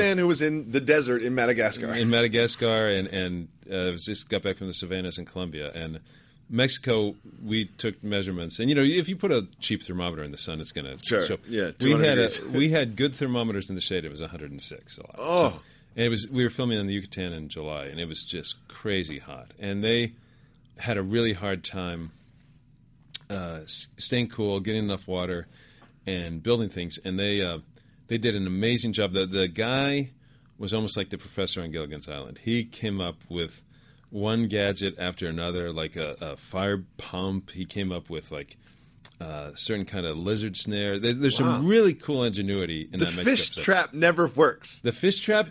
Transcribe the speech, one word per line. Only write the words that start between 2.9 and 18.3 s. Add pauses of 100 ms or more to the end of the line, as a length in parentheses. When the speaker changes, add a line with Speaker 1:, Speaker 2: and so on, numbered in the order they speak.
Speaker 2:
and, (240)
uh,
just
got
back
from
the
savannas
in
Colombia.
And (480)
Mexico, (260)
we (120)
took
measurements.
And,
you
know,
if
you
put
a (140)
cheap
thermometer
in
the
sun,
it's
gonna
Speaker 1:
Sure.
Speaker 2:
show. (100)
Speaker 1:
Yeah,
Speaker 2:
We
had
a,
Speaker 1:
two
hundred
degrees.
Speaker 2:
we
had
good
thermometers
in
the
shade.
It
was
a
hundred
and
six
a
lot.
Speaker 1:
Oh.
Speaker 2:
So, (360)
and
it
was,
we
were
filming
in
the
Yucatan
in
July,
and
it
was
just (120)